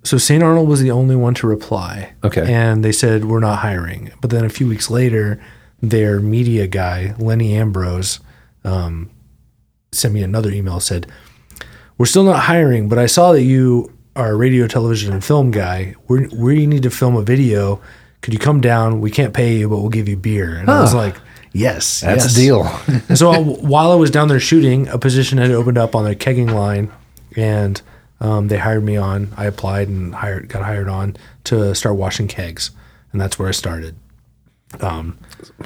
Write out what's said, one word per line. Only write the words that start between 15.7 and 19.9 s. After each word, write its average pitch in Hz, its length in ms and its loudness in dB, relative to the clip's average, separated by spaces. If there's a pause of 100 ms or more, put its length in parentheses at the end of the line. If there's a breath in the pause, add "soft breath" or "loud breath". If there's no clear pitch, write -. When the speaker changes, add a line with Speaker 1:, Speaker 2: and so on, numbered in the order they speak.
Speaker 1:
We're, 127 260 2
we 143 320 2
need 143 160 0
to 123 60 0
film 123 260 0
a 110 60 0
video. 104 580 0 (420 loud breath)
Could 113 120 -6
you 107 80 -2
come 147 180 2
down? 113 400 2
We 107 100 -2
can't 117 240 -2
pay 117 220 0
you, 107 140 0
but 107 80 -2
we'll 101 100 -2
give 110 220 -2